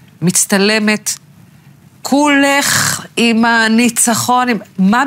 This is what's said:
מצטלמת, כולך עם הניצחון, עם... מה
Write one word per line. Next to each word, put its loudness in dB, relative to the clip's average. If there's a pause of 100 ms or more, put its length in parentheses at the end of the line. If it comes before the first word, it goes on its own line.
(220)
מצטלמת, 0 (920)
כולך 0 (160)
עם 2
הניצחון, 0
עם... -2 (200)
מה 2